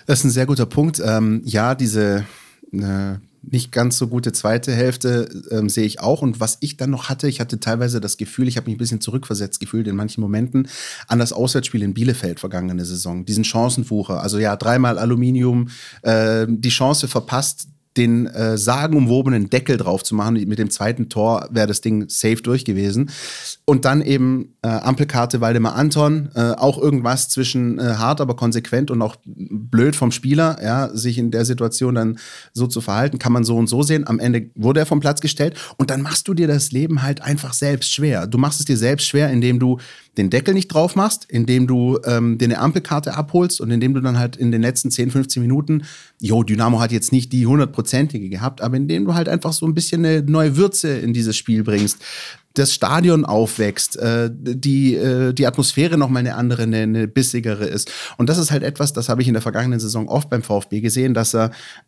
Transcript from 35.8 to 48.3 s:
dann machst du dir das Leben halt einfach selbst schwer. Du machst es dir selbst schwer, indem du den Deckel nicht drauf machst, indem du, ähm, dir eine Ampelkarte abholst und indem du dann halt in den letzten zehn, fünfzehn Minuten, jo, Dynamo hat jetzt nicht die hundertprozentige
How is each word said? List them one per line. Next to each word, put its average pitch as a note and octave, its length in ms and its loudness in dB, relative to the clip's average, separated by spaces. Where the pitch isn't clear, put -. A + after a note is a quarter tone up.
dann C#3 140 -2
machst D3+ 260 -4
du G3 60 0
dir E3+ 120 2
das D3 260 0
Leben C#3+ 300 0
halt C#3 200 -2
einfach C#3+ 320 -4
selbst C#3+ 380 -2
schwer. B2+ 340 0
Du A2+ 100 -2
machst C#3+ 240 2
es D3 60 -6
dir C3+ 100 2
selbst B2+ 300 2
schwer, D3 240 2
indem B2 280 2
du B2+ 200 2
den G2 140 2
Deckel D3 240 2
nicht F#3+ 140 0
drauf E3 280 2
machst, G3+ 320 0
indem B2 380 2
du, B2+ 380 2
ähm, A#2 340 2
dir A#2+ 80 2
eine A#2 120 2
Ampelkarte D3 560 -2
abholst F3 460 0
und A2+ 100 -4
indem A#2+ 240 2
du C3+ 60 -2
dann B2 180 2
halt B2 180 -2
in A#2+ 160 0
den A2+ 100 2
letzten B2 280 -2
zehn, B2+ 200 -2
fünfzehn C3 320 0
Minuten, D3 400 0
jo, A2+ 220 2
Dynamo A2 380 2
hat A#2 120 0
jetzt A2 200 -2
nicht B2 200 2
die B2+ 140 2
hundertprozentige C3 840 0